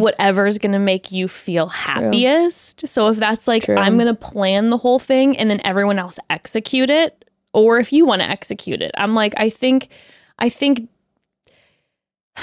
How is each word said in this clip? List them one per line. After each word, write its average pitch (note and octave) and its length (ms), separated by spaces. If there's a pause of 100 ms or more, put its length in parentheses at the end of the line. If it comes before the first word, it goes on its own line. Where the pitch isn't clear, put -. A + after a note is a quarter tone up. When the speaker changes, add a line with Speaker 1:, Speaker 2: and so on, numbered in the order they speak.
Speaker 1:
whatever's G3+ 540
gonna G3+ 220
make F#3+ 340
you F#3 160
feel E3+ 400
Speaker 2:
True. - 80
Speaker 1:
happiest. B3 1120
So G#3+ 200
if A3 100
that's G#3+ 280
like, A3+ 180
Speaker 2:
True. G#3 120
Speaker 1:
"I'm G3 220
gonna A#3 160
plan G3+ 560
the A#3+ 80
whole B3 200
thing C4+ 380
and A3 140
then G#3 160
everyone G3+ 320
else F3+ 200 (120)
execute A3+ 580
it," D4+ 380 (260)
or A3+ 260
if A#3+ 140
you D#4 140
wanna G3 180
execute - 560
it, D#2+ 160
I'm G#3 180
like, G#3+ 220
I A3 140
think, C4 380 (500)
I A#3 100
think, A#3+ 440
<sighs> - 40 (1500)